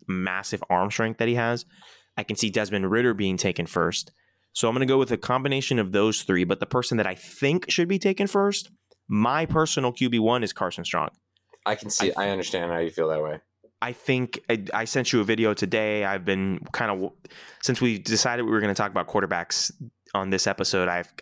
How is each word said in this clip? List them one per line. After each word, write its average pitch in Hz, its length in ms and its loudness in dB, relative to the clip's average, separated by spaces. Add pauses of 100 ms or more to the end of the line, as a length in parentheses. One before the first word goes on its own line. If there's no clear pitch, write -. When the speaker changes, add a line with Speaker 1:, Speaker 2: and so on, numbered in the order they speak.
Speaker 1:
massive 92 600 -4
arm 92 200 2
strength 110 300 -2
that 117 80 0
he 120 80 2
has. 120 300 -2 (520)
I 104 60 -4
can 104 140 -6
see 110 120 0
Desmond 98 400 0
Ridder 110 240 4
being 98 240 0
taken 90 280 0
first. - 460 -2 (420)
So - 140 0
I'm 113 80 2
gonna 131 100 2
go 131 120 4
with 131 140 2
a 113 60 0
combination 131 640 0
of 95 120 0
those 104 320 4
three, 92 220 2
but 92 140 0
the - 60 -4
person 123 320 0
that 104 100 0
I 92 80 -6
think - 540 -2
should 175 200 2
be 190 100 2
taken 196 280 0
first, 202 440 0 (360)
my 120 380 2
personal 151 460 2
Q 127 180 0
B 117 100 2
one, 113 240 2
is 101 100 -2
Carson 90 320 -4
Strong. 78 240 -2 (560)
Speaker 2:
I 107 100 0
can 107 140 -8
see, 98 280 0
Speaker 1:
I 98 100 0
Speaker 2:
I - 20 0
understand 90 420 -4
how 85 80 -2
you 85 120 -2
feel 80 180 0
that 78 120 0
way. 76 180 -4 (420)
Speaker 1:
I 120 100 -4
think 127 480 -2 (100)
I, 113 140 0 (100)
I 113 120 -2
sent 127 260 -2
you 123 80 4
a 104 60 4
video 110 280 2
today. 107 520 0
I've 98 180 -2
been 95 360 0 (120)
kind 117 180 -2 (140)
of, - 80 -4 (500)
since - 200 0
we 117 180 2
decided 120 440 0
we 110 80 0
were 110 100 4
gonna 104 140 2
talk 104 160 0
about 92 180 -2
quarterbacks 90 640 -2 (420)
on 95 160 0
this 95 180 2
episode, 95 400 0
I've, 87 240 -4 (100)